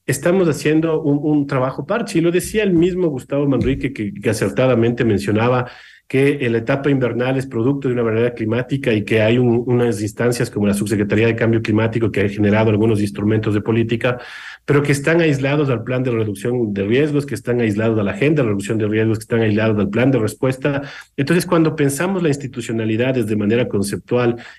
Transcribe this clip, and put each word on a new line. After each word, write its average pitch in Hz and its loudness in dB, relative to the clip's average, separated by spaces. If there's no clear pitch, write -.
estamos 175 0
haciendo 156 0
un, 143 0
un 147 0
trabajo 139 -2
parche. 214 -2
Y - 4
lo 170 2
decía 185 -2
el 196 2
mismo 175 2
Gustavo 139 -2
Manrique, 131 0
que, 101 -6
que - -4
acertadamente 117 2
mencionaba 113 0
que 139 0
la 113 0
etapa 139 -2
invernal 127 0
es 127 -2
producto 135 -2
de 123 0
una 120 0
variedad 113 0
climática 120 -2
y 101 0
que 110 2
hay 113 4
un, 120 2
unas 120 0
instancias 120 -2
como 104 -2
la 101 2
Subsecretaría 104 0
de 113 2
Cambio 113 2
Climático 113 0
que 98 -2
han 101 0
generado 104 2
algunos 107 2
instrumentos 104 0
de 104 0
política, 117 0
pero 143 4
que 143 2
están 160 2
aislados 139 2
al 110 -2
plan 127 -2
de 127 -2
reducción 113 -2
de 98 -2
riesgos, 143 2
que 135 -6
están 123 -2
aislados 110 0
a 101 0
la 95 0
agenda 147 2
de 117 2
reducción 104 -2
de 104 0
riesgos, 110 2
que 110 -12
están 117 0
aislados 107 2
al 98 0
plan 117 2
de 127 2
respuesta. 135 -2
Entonces, 175 0
cuando 160 2
pensamos 170 0
la 160 2
institucionalidad 120 -2
desde 110 0
manera 107 2
conceptual 117 -2